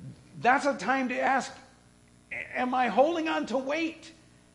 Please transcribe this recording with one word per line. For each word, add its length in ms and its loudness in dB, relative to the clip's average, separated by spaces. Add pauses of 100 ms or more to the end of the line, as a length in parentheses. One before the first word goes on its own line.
(400)
that's 260 4
a 80 2
time 360 0
to 100 -2
ask, 320 0 (1040)
"Am 180 -2
I 140 2
holding 400 2
on 180 -2
to 120 -2
weight?" 520 -4 (440)